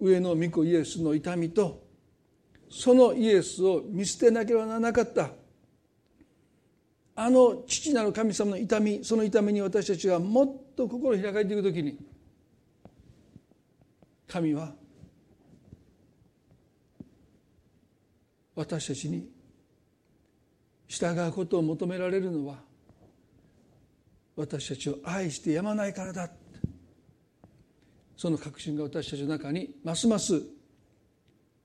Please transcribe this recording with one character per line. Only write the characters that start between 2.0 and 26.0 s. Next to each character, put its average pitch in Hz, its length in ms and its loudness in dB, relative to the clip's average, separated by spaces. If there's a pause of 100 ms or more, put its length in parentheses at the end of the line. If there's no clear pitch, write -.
そ - 240 4
の 247 220 8
イ 226 140 2
エ 190 140 8
ス - 220 -4
を 185 220 2
見 190 180 -6
捨 - 140 -6
て 233 140 8
な 226 120 0
け 233 100 2
れ 226 40 4
ば 220 80 -2
な 220 80 -6
ら 226 60 -2
な 233 120 0
か 240 100 4
っ 233 100 -6
た、 156 180 -2 (1900)
あ 226 140 0
の 247 380 6
父 - 260 -2
な 226 80 2
る 208 100 0
神 214 220 -2
様 208 160 0
の 196 60 -4
痛 214 240 0
み、 208 240 0
そ 226 100 -2
の 220 80 2
痛 214 200 2
み 208 100 2
に 208 80 0
私 196 260 -2
た 196 100 0
ち 190 120 -2
が 175 100 4
も 214 280 2
っ - 280 -12
と 247 140 -2
心 247 280 0
を 185 60 -2
開 202 100 -4
か 208 60 -2
れ 214 60 2
て 202 100 -2
い - 20 -2
く 202 60 0
と 190 100 0
き 170 80 -4
に、 143 160 -4 (2250)
神 165 280 -2
は 151 180 -8 (3750)
私 156 320 -6
た 143 60 -6
ち 147 140 -8
に 165 200 -8 (1600)
従 170 400 -2
う 156 40 -4
こ 185 140 -6
と 180 120 0
を 170 40 2
求 156 240 -2
め 180 120 -4
ら 180 120 -4
れ 190 100 0
る 185 120 -4
の 147 140 -4
は、 139 120 -14 (1800)
私 147 340 -8
た 139 80 -8
ち - 140 -6
を 139 140 -6
愛 180 260 -4
し 131 80 -10
て 160 140 -2
や 165 100 0
ま 214 120 -4
な 208 120 -4
い 202 80 -8
か 190 100 -10